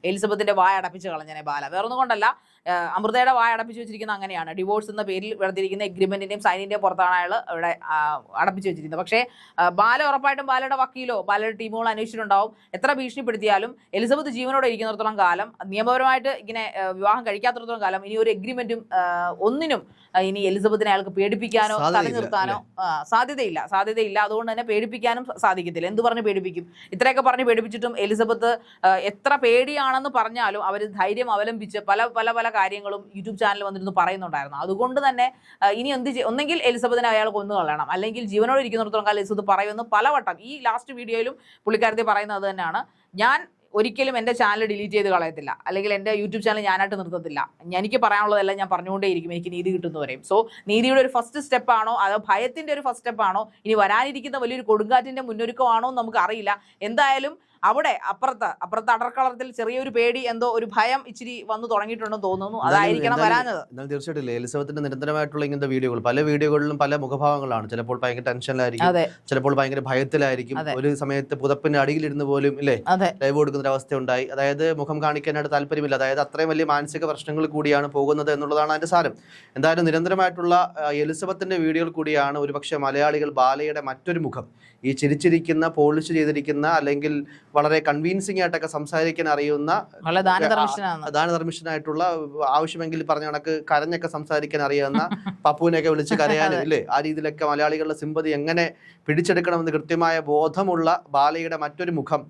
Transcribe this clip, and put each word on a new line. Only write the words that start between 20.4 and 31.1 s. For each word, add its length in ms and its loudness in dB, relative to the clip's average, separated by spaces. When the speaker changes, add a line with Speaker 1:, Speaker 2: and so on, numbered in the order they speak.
Speaker 1:
എലിസബത്തിനെ 420 0
അയാൾക്ക് 280 0
പേടിപ്പിക്കാനോ 560 2
Speaker 2:
സാധ്യതയില്ല, 220 2
Speaker 1:
തടഞ്ഞു 220 0
നിർത്താനോ, 380 0
Speaker 2:
അല്ലേ? 260 -8
Speaker 1:
ആ, 180 -2
സാധ്യതയില്ല. 480 0
സാധ്യതയില്ല. 440 0
അതുകൊണ്ട് 240 -4
തന്നെ 200 -4
പേടിപ്പിക്കാനും 580 -2
സ-, 140 -10
സാധിക്കത്തില്ല. 480 0
എന്ത് 140 -4
പറഞ്ഞ് 200 2
പേടിപ്പിക്കും? 380 -4
ഇത്രയൊക്കെ 340 2
പറഞ്ഞ് 200 2
പേടിപ്പിച്ചിട്ടും 460 -2
എലിസബത്ത്, 460 0
ആ, 20 8
എത്ര 220 0
പേടിയാണെന്ന് 760 2
പറഞ്ഞാലും 500 0
അവര് 180 -4
ധൈര്യം 380 0